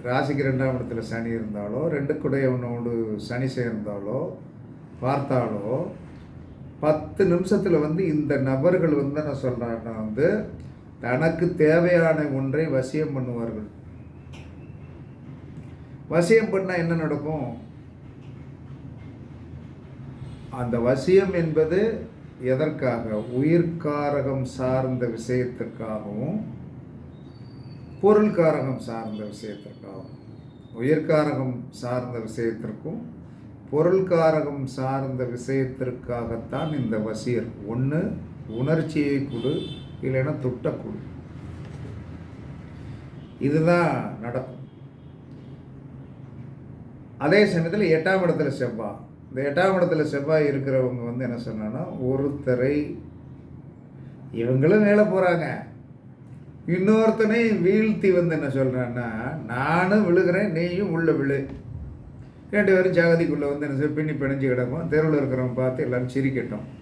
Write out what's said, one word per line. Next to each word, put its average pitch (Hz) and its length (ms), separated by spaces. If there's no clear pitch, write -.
ராசிக்கு 135 400
ரெண்டாம் 131 280
இடத்துல 117 280
சனி 117 300
இருந்தாலோ, 107 600
ரெண்டுக்குடையவனோடு 127 1300
சனி 123 300
சேர்ந்தாலோ, 113 840
பார்த்தாலோ, 127 840
பத்து 151 460
நிமிஷத்துல 175 560
வந்து 165 260
இந்த 147 300
நபர்கள் 147 560
வந்து 143 300
என்ன 147 100
சொல்றாங்கன்னா 117 600
வந்து, 135 500
தனக்கு 151 560
தேவையான 165 680
ஒன்றை 135 460
வசியம் 139 500
பண்ணுவார்கள். 117 500
வசியம் 208 400
பண்ணா 185 240
என்ன 170 220
நடக்கும்? 147 640
அந்த 120 300
வசியம் 185 540
என்பது 165 680
எதற்காக? 123 840
உயிர்காரகம் 147 1080
சார்ந்த 127 640
விஷயத்திற்காகவும், 110 1500
பொருள்காரகம் 165 800
சார்ந்த 110 440
விஷயத்திற்காகவும். 101 920
உயிர்காரகம் 143 800
சார்ந்த 120 500
விஷயத்திற்கும், 113 840
பொருள்காரகம் 160 920
சார்ந்த 131 580
விஷயத்திற்காகத்தான் 127 1600
இந்த 110 140
வசியர். 107 500
ஒண்ணு 143 420
உணர்ச்சியை 143 800
கொடு, 135 360
இல்லைன்னா 135 380
துட்ட 127 300
கொடு. - 280
இதுதான் 156 800
நடக்கும். 123 480
அதே 180 260
சமயத்துல 170 560
எட்டாம் 190 240
இடத்துல 151 240
செவ்வாய். 110 520
இந்த 139 160
எட்டாம் 185 300
இடத்துல 156 220
செவ்வாய் 147 440
இருக்கிறவங்க 131 580
வந்து 123 180
என்ன 120 140
சொன்னான்னா, 110 520
ஒருத்தரை 135 1080
இவங்களும் 135 500
மேல 208 200
போறாங்க, 170 640
இன்னொருத்தனை 220 840
வீழ்த்தி 202 500
வந்து 170 220
என்ன 151 120
சொல்றான்னா, 123 880
"நானும் 170 600
விழுகிறேன், 180 460
நீயும் 175 400
உள்ள 165 200
விழு." 139 340
ரெண்டு 202 220
பேரும் 185 180
ஜாகதிக்குள்ள 165 580
வந்து 147 180
என்ன 139 100
செய்ய, 147 100
பின்னி 151 240
பிணைஞ்சு 135 360
கிடக்கும். 123 440
தெருவுல 156 260
இருக்கிறவன் 127 360
பார்த்து 127 300
எல்லாரும் 127 260
சிரிக்கட்டும். 127 720